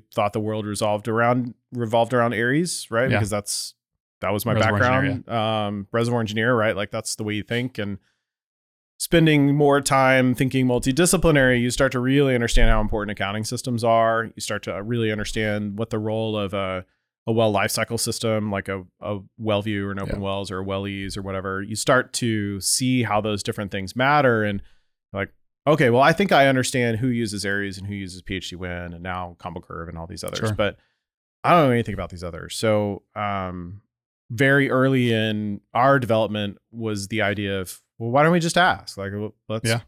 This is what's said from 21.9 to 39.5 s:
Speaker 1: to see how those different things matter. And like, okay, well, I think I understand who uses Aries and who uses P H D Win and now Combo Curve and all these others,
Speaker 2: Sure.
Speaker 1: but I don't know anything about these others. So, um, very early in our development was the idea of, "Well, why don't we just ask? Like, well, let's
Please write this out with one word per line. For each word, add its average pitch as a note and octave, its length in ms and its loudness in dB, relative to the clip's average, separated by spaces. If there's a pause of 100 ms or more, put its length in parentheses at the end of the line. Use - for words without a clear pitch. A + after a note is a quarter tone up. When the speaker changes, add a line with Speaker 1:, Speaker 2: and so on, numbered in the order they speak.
Speaker 1:
to G#2 460 -4
see B2+ 440 0
how G#2+ 180 0
those G#2 220 -4
different G#2+ 280 -6
things F#2+ 240 -8
matter. C3 480 4
And G2+ 180 -2 (520)
like, G2 180 -6 (340)
okay, D3 240 4
well, A#2+ 120 6
I D3+ 100 6
think F#3 200 0
I C#3+ 160 6
understand B2 520 0
who C3 80 0
uses G#2+ 380 -2
Aries G2 320 -2
and F#2+ 100 -12
who G2+ 60 -8
uses F#2 280 -10
P F#2+ 140 -8
H F2 140 -8
D F2+ 80 -12
Win F2 360 -8
and E2+ 100 -14
now F2+ 360 -8
Combo F2 220 -10
Curve E2 260 -12
and E2+ 100 -12
all E2 100 -12
these F2+ 160 -14
others, - 160 -8
Speaker 2:
Sure. A2 140 -2
Speaker 1:
but G2+ 240 -2 (640)
I C3+ 80 2
don't E3 160 6
know B2+ 40 2
anything A#2 220 -2
about F#2 160 -8
these F2 140 -14
others. E2+ 320 -12
So, G#2 480 0 (120)
um, F#2+ 640 -8 (480)
very C3+ 400 4
early B2+ 440 4
in G#2+ 480 -2 (120)
our C3+ 260 4
development G#2+ 580 0 (140)
was G#2+ 360 -6
the A2 140 -2
idea G2+ 380 0
of, - 220 -10 (160)
"Well, A#2 140 -6
why C#3 120 4
don't D#3+ 80 6
we F3+ 80 4
just E3 180 0
ask? E3+ 400 0
Like, G2 160 -8
well, G#2 200 -8 (140)
let's A2+ 220 -6